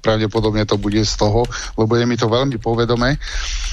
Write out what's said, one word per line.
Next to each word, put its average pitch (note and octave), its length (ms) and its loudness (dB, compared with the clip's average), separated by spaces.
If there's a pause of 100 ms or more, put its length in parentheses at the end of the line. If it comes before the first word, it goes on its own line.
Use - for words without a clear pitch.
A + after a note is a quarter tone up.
pravdepodobne A2 640 0
to G#2+ 80 2
bude G#2 240 0
z G#2 160 0
toho, A2+ 320 2 (320)
lebo A2+ 160 2
je A#2+ 80 2
mi A#2+ 160 0
to A#2 80 2
veľmi B2 320 0
povedomé. A#2+ 560 0 (560)